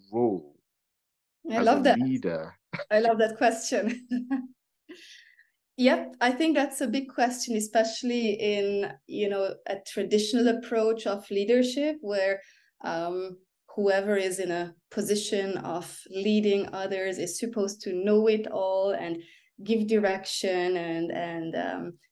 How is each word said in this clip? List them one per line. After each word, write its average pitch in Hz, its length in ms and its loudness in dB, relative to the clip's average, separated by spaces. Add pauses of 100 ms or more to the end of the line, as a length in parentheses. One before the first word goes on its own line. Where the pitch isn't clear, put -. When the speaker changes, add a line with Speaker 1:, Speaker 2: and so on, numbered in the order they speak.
(120)
Speaker 1:
role 104 440 0 (920)
Speaker 2:
I 220 60 0
Speaker 1:
as 226 100 4
Speaker 2:
love 277 140 6
Speaker 1:
a - 20 0
Speaker 2:
that. 233 160 6
Speaker 1:
leader? 123 560 -2 (360)
Speaker 2:
I 214 100 6
love 226 180 4
that 220 180 2
question. 240 720 -2
<laughs> 254 440 -6 (1200)
Yep, - 440 2
I 247 100 4
think 320 240 2
that's 294 280 0
a 262 40 -2
big 220 260 -2
question, 240 440 -2
especially 226 760 0
in, 202 580 -2 (160)
you 202 200 -2
know, 196 260 -2 (120)
a 196 180 -6
traditional 214 640 2
approach 220 580 0
of 208 280 -4
leadership 247 680 2
where, 196 400 0 (440)
um, 180 540 -4 (360)
whoever 202 420 2
is 190 220 0
in 180 140 -2
a 175 200 -4 (200)
position 202 640 -2
of 170 400 -8 (120)
leading 202 640 2
others 190 460 -4
is 170 220 -6
supposed 208 400 -4
to 190 120 -6
know 208 360 4
it 214 180 2
all 190 460 0
and 170 280 -4 (440)
give 214 240 0
direction 190 880 0
and, 170 340 -2
and, 165 460 -6
um, 175 360 -4 (180)